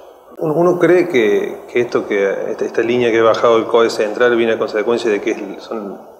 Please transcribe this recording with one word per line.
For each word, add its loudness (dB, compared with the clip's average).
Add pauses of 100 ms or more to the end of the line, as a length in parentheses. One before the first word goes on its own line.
(380)
Uno, -4
uno 2
cree 4
que, 0 (120)
que 0
esto -2
que, -2
esta, -4
esta -2
línea 0
que 2
ha 4
bajado 4
el 0
coe 4
Central 0
viene 2
a -2
consecuencia -2
de 0
que -2
es, -8
son -10 (220)